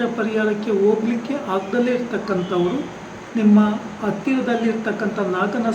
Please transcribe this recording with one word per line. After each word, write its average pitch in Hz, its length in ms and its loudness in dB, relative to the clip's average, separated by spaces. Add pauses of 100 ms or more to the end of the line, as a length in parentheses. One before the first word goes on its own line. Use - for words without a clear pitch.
(180)
ಪರಿಹಾರಕ್ಕೆ 214 540 0
ಹೋಗ್ಲಿಕ್ಕೆ 220 640 2
ಆಗ್ದಲೇ 240 580 -2
ಇರ್ತಕ್ಕಂಥವರು 196 880 -2 (560)
ನಿಮ್ಮ 208 240 6 (460)
ಹತ್ತಿರದಲ್ಲಿರ್ತಕ್ಕಂಥ 220 1160 -2
ನಾಗನ 208 560 0